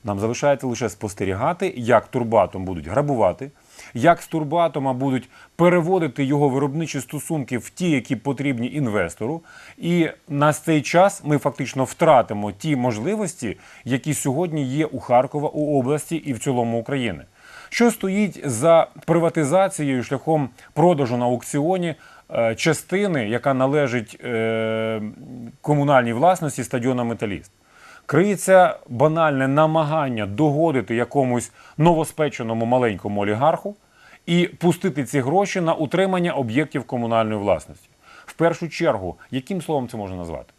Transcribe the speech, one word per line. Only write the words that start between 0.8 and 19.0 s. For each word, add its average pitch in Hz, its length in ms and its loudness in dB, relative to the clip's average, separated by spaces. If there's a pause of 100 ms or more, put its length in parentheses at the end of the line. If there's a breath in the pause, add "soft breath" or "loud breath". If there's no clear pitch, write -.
спостерігати, 110 880 -4
як 113 300 4
Турбатом 107 580 0
будуть 85 220 -8
грабувати, 131 640 0 (420 loud breath)
як 165 280 2
з - 60 -18
Турбатома 151 680 -2
будуть 131 360 -2 (260 loud breath)
переводити 175 680 2
його 143 260 2
виробничі 143 520 -2
стосунки 143 560 -6
в - 120 -8
ті, 180 200 -4
які 135 260 0
потрібні 131 580 -4
інвестору. 113 680 -2 (360 loud breath)
І 170 320 0 (200)
на 147 240 2
цей 156 280 0
час 185 440 4
ми 147 120 2
фактично 135 460 -2
втратимо 113 680 4
ті 147 240 -2
можливості, 156 840 -4 (280 loud breath)
які 135 280 -2
сьогодні 151 500 -4
є 139 220 -2
у 131 140 -8
Харкова, 131 500 0
у 147 300 -2
області 143 360 -2
і 143 180 -6
в 110 60 -6
цілому 117 400 -2
України. 113 440 -4 (460 loud breath)
Що 233 220 4
стоїть 190 580 -2
за 156 380 4 (180)